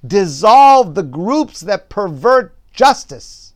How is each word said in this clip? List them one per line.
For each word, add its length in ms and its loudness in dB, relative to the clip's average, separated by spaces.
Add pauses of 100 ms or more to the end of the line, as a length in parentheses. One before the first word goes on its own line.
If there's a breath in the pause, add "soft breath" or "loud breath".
Dissolve 880 2
the 80 -6
groups 600 -6
that 280 -8
pervert 640 -2 (200)
justice. 840 -4